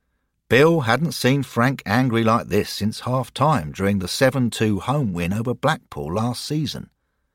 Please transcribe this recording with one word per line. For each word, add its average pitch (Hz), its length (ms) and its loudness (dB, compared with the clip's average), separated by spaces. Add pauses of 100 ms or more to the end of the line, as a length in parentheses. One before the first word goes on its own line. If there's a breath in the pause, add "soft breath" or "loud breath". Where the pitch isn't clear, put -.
(480)
Bill 156 340 4
hadn't 123 300 2
seen 135 300 2
Frank 123 440 0
angry 113 380 2
like 110 240 2
this 90 220 0
since 107 300 -4
half-time 127 720 -2
during 98 260 0
the 92 100 -4
seven 131 420 2
two 107 300 0
home 131 320 -2
win 85 200 -2
over 117 220 -2
Blackpool 85 600 -4
last 117 300 -4
season. 147 460 -6 (440)